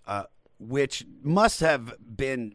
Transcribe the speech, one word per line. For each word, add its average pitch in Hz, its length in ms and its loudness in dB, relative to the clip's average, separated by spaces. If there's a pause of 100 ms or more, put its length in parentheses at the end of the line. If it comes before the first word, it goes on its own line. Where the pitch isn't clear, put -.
uh, 101 180 -4 (360)
which 135 460 -2 (160)
must 185 400 4
have 131 320 2 (240)
been 123 380 -4